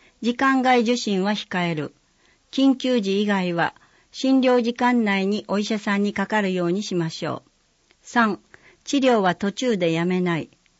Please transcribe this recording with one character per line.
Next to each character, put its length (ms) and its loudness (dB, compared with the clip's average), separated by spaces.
時 140 -2
間 260 2
外 200 4
受 160 0
診 260 -2
は 80 0
控 360 -4
え 60 -2
る。 200 -8
緊 240 4
急 240 0
時 220 0
以 40 0
外 280 0
は、 200 0
診 300 2
療 200 4
時 120 -2
間 300 2
内 220 0
に 220 -2
お 100 -2
医 80 -2
者 140 -4
さ 160 -2
ん 80 0
に 100 -2
か 140 -4
か 140 0
る 120 -2
よ 120 -2
う 60 0
に 120 -2
し 120 -6
ま 140 -2
し 160 -10
ょ 200 -8
う。 40 -20
三、 380 0
治 140 -2
療 240 4
は 120 2
途 180 -4
中 260 -2
で 140 0
や 140 0
め 160 0
な 180 -2
い。 100 -10